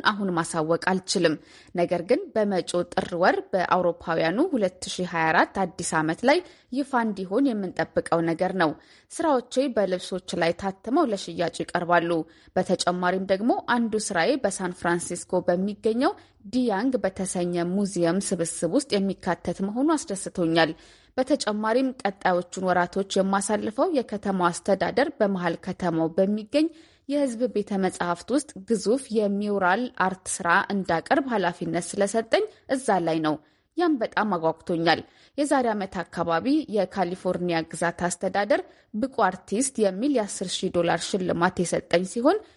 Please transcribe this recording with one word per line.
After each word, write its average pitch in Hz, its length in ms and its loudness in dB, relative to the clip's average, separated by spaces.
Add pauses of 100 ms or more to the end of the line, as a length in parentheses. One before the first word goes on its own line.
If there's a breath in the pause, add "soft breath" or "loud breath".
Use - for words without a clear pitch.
አሁን 202 260 0
ማሳወቅ 165 560 0
አልችልም። 180 480 0 (400 loud breath)
ነገር 175 300 0
ግን 262 240 2
በመጪው 185 600 0
ጥር - 260 -4
ወር 196 220 4 (120)
በአውሮፓውያኑ 175 880 0 (120)
ሁለት 214 360 -2
ሺ - 200 -6
ሃያ 170 220 0
አራት 180 320 2
አዲስ 175 340 -4
ዓመት 160 280 0
ላይ 294 180 4 (340 loud breath)
ይፋ 262 260 -4
እንዲሆን 208 480 0
የምንጠብቀው 180 760 -2
ነገር 170 340 0
ነው። 170 140 2 (420 loud breath)
ስራዎቼ 285 440 0 (140)
በልብሶች 185 680 -2
ላይ 170 180 2
ታትመው 226 540 0
ለሽያጭ 170 500 -4
ይቀርባሉ። 175 520 2 (420 loud breath)
በተጨማሪም 180 760 0
ደግሞ 196 240 2 (180)
አንዱ 233 300 0
ስራዬ 190 400 0
በሳን 185 340 -2
ፍራንሲስኮ 175 680 -4
በሚገኘው 208 720 0 (320 loud breath)
ዲያንግ 240 520 0
በተሰኘ 185 560 -2 (140)
ሙዚየም 180 540 0
ስብስብ 170 520 -2
ውስጥ 285 180 0
የሚካተት 190 680 -2
መሆኑ 220 320 0
አስደስቶኛል። 170 800 0 (460 loud breath)
በተጨማሪም 254 800 0
ቀጣዮቹን 185 680 -2
ወራቶች 180 480 0
የማሳልፈው 208 800 0
የከተማው 202 560 0
አስተዳደር 185 680 0
በመሀል 180 440 0
ከተማው 165 520 -2
በሚገኝ 214 580 2 (420 loud breath)
የህዝብ 269 400 -2
ቤተ 208 280 -2
መጻሕፍት 180 540 -2
ውስጥ 285 180 0 (160)
ግዙፍ 233 460 0
የሚውራል 202 720 2 (180)
አርት 185 300 -2
ስራ 170 200 -2 (200)
እንዳቀርብ 196 600 0
ኃላፊነት 175 560 -2
ስለሰጠኝ 226 580 0 (280 loud breath)
እዛ 247 280 2
ላይ 165 200 0
ነው። 156 160 0 (420 soft breath)
ያም 330 200 4
በጣም 214 340 -2
አጓጉቶኛል። 160 680 2 (380 soft breath)
የዛሬ 277 300 2
ዓመት 208 300 -2
አካባቢ 165 480 -2 (240)
የካሊፎርኒያ 185 960 -2
ግዛት 170 380 -4
አስተዳደር 202 600 0 (320 loud breath)
ብቁ 262 280 -4
አርቲስት 196 580 -2
የሚል 208 340 0
የአስር 202 360 -2
ሺህ 185 220 -4
ዶላር 170 300 0
ሽልማት 180 560 -2
የሰጠኝ 175 480 0
ሲሆን 285 340 2 (180 soft breath)